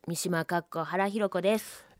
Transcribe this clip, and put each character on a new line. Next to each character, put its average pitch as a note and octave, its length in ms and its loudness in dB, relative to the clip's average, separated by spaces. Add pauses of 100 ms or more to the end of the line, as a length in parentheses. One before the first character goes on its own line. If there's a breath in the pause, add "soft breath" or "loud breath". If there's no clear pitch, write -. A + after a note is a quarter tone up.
三 E3+ 80 -4
島 E3 300 0
か F3 140 0
っ E3 100 -8
こ E3 140 -4
原 F#3 260 0
弘 G3+ 220 0
子 F3+ 100 0
で G#3 160 4
す。 - 260 -8 (160)